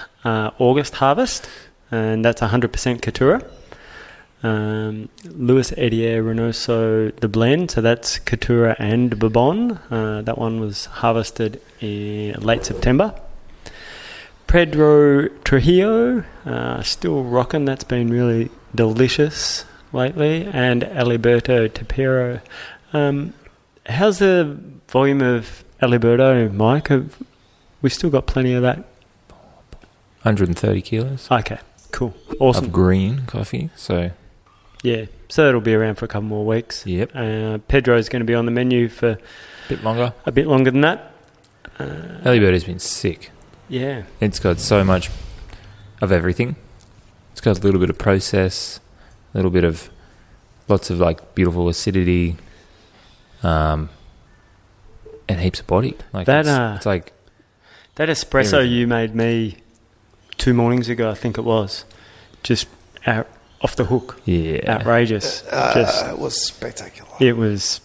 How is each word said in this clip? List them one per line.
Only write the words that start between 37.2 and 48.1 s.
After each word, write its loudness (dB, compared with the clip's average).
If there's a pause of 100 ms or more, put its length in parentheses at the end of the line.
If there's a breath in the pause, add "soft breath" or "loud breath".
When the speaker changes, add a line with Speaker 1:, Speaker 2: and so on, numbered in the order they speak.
Speaker 1:
Pedro's 2
gonna -4
be 0
on 0
the -2
menu 2
for -2 (520 loud breath)
Speaker 2:
Bit -6
longer. -2 (140)
Speaker 1:
a -6
bit 2
longer 4
than 2
that. 0 (640)
Uh, -8 (400)
Speaker 2:
Alberto's 4
been -10
sick. -6 (380)
Speaker 1:
Yeah. -6 (180)
Speaker 2:
It's -2
got 2
so 2
much 2 (920 loud breath)
of 0
everything. 0 (760)
It's -20
got 2
a -10
little 4
bit 2
of -4
process, -2 (520 soft breath)